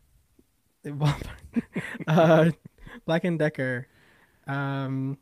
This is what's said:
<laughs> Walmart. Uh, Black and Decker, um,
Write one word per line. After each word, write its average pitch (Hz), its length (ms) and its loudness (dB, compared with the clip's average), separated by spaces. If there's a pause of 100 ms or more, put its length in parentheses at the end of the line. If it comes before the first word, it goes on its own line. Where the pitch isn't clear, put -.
(440)
<laughs> - 420 -20
Walmart. 147 420 -2 (800)
Uh, 160 440 6 (540)
Black 170 200 0
and 170 120 0
Decker, 131 500 -2 (600)
um, 139 760 -4